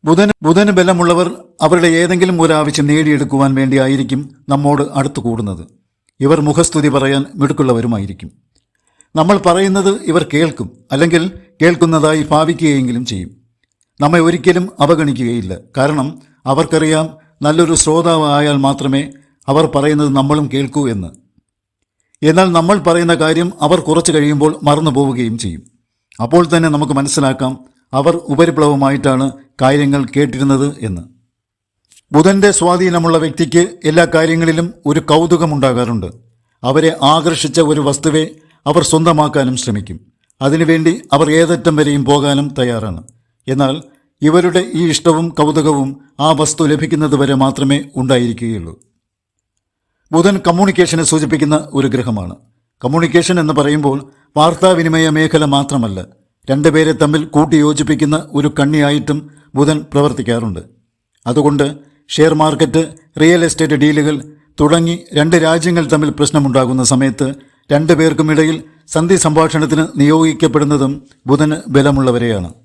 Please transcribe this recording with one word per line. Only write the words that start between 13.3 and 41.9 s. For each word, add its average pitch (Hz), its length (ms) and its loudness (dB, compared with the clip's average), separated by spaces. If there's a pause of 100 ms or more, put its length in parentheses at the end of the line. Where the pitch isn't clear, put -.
നമ്മെ 156 280 2
ഒരിക്കലും 180 380 0 (180)
അവഗണിക്കുകയില്ല. 123 720 -2 (240)
കാരണം 139 300 0 (440)
അവർക്കറിയാം 160 540 0 (400)
നല്ലൊരു 160 380 2
ശ്രോതാവ് 160 520 0
ആയാൽ 147 300 0
മാത്രമേ 139 360 -2 (460)
അവർ 151 180 2 (100)
പറയുന്നത് 147 420 0
നമ്മളും 147 340 0
കേൾക്കൂ 139 320 -4 (100)
എന്ന്. 90 160 -8 (1120)
എന്നാൽ 165 260 4 (100)
നമ്മൾ 175 200 2 (100)
പറയുന്ന 170 360 2
കാര്യം 165 260 0 (160)
അവർ 170 220 2
കുറച്ച് 170 280 0
കഴിയുമ്പോൾ 147 380 0 (140)
മറന്നു 151 300 2
പോവുകയും 123 460 -2
ചെയ്യും. 82 200 -10 (560)
അപ്പോൾ 165 340 2
തന്നെ 165 220 2
നമുക്ക് 147 240 -2
മനസ്സിലാക്കാം 135 540 -2 (400)
അവർ 143 200 0 (200)
ഉപരിപ്ലവമായിട്ടാണ് 139 920 2 (360)
കാര്യങ്ങൾ 143 400 2 (120)
കേട്ടിരുന്നത് 139 520 0 (220)
എന്ന്. 87 160 -8 (1120)
ബുധൻ്റെ 196 420 4
സ്വാധീനമുള്ള 170 680 0
വ്യക്തിക്ക് 165 400 0 (260)
എല്ലാ 165 160 4 (100)
കാര്യങ്ങളിലും 165 520 0 (220)
ഒരു 143 120 0 (100)
കൗതുകമുണ്ടാകാറുണ്ട്. 139 1000 0 (540)
അവരെ 151 280 2 (220)
ആകർഷിച്ച 160 460 -2 (120)
ഒരു 151 180 0
വസ്തുവെ 156 360 -2 (400)
അവർ 151 260 2
സ്വന്തമാക്കാനും 151 680 2
ശ്രമിക്കും. 101 360 -6 (440)
അതിനുവേണ്ടി 160 520 2 (220)
അവർ 147 120 4 (140)
ഏതറ്റം 160 380 0
വരെയും 143 300 0